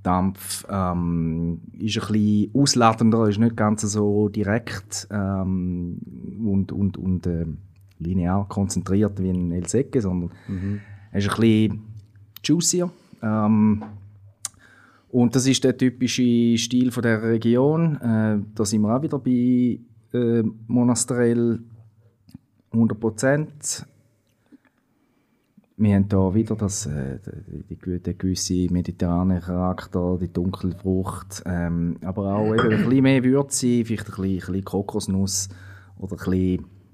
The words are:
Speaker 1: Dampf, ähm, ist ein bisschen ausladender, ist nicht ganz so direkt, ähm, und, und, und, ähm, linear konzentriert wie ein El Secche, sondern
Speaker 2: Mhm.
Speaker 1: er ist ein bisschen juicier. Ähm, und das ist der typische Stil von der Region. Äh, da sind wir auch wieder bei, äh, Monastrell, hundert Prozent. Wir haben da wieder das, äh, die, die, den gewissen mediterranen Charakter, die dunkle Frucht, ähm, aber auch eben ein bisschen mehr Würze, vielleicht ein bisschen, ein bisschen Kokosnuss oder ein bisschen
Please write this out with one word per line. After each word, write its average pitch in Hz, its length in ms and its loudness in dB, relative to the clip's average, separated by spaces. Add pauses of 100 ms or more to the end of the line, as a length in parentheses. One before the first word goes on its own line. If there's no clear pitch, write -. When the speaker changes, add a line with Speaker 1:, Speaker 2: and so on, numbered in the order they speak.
Speaker 1:
Dampf, 92 680 -2
ähm, 85 880 -2 (180)
ist 107 240 -4
ein - 120 -8
bisschen 104 420 2
ausladender, 113 720 4
ist 101 100 2
nicht 113 200 2
ganz 107 260 0
so 104 460 0
direkt, 104 840 -4
ähm, 92 880 -2 (440)
und, 98 280 0
und, 98 260 -2
und, 92 300 -2
ähm, 82 300 -4 (420)
linear 92 480 0
konzentriert 98 760 0
wie 92 100 0
ein 90 200 -2
El 87 160 -4
Secche, 131 340 0
sondern 90 280 -2 (180)
Speaker 2:
Mhm. 98 320 -6 (320)
Speaker 1:
er 98 80 -4
ist 101 100 0
ein - 120 -4
bisschen 110 420 4 (600)
juicier. 175 480 0 (320)
Ähm, 107 600 4 (1300)
und 120 260 2
das 131 120 4
ist 131 160 2
der 127 120 4
typische 120 840 2
Stil 123 320 0
von 120 100 -4
der 113 220 2
Region. 127 760 2
Äh, 110 380 2 (160)
da 107 120 0
sind 107 180 0
wir 107 120 2
auch 135 60 0
wieder 151 160 -4
bei, 123 640 2 (340)
äh, 117 300 2 (240)
Monastrell, 120 920 2 (1120)
hundert 110 280 2
Prozent. 131 880 -2 (1900)
Wir 104 160 6
haben 98 120 4
da 95 280 2
wieder 110 200 0
das, 104 320 -4
äh, 69 300 -6 (520)
die, 85 80 -12
die, 90 220 -6
den 90 180 -6
gewissen 90 560 -2
mediterranen 90 680 0
Charakter, 90 800 -2
die 90 120 -4
dunkle 92 420 -4
Frucht, 95 760 -4
ähm, 85 560 -2
aber 98 320 -2
auch 110 180 0
eben 113 60 2 (140)
ein 104 100 2
bisschen 131 200 4
mehr 131 200 4
Würze, 127 600 2
vielleicht 110 220 -4
ein - 140 -8
bisschen, - 20 0
ein 95 140 0
bisschen 92 280 -4
Kokosnuss 98 840 -2 (480)
oder 95 160 -10
ein 87 40 -10 (120)
bisschen 92 360 0 (280)